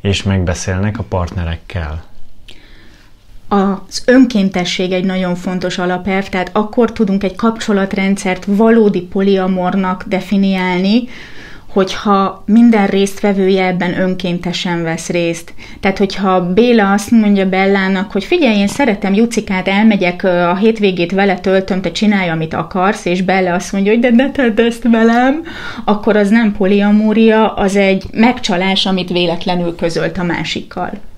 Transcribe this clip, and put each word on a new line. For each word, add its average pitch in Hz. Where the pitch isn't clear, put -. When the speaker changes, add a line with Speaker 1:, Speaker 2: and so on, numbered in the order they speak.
Speaker 1:
és 98
megbeszélnek 95
a 92
partnerekkel. 82
Speaker 2:
Az 196
önkéntesség 196
egy 185
nagyon 185
fontos 180
alapelv, 185
tehát 180
akkor 226
tudunk 202
egy 185
kapcsolatrendszert 196
valódi 208
poliamornak 185
definiálni, 196
hogyha 196
minden 226
résztvevője 196
ebben 185
önkéntesen 175
vesz 165
részt. 170
Tehát, 196
hogyha 185
Béla 220
azt 202
mondja 202
Bellának, 196
hogy 240
„Figyelj, 285
én 202
szeretem 202
Jucikát, 208
elmegyek, 196
ö, 175
a 175
hétvégét 196
vele 190
töltöm, 190
te 170
csinálj, 196
amit 160
akarsz”, 190
és 180
Bella 185
azt 185
mondja, 196
hogy 233
„De 247
ne 262
tedd 233
ezt 233
velem”, 240
akkor 202
az 208
nem 226
poliamória, 214
az 196
egy 190
megcsalás, 190
amit 185
véletlenül 175
közölt 165
a 180
másikkal. 175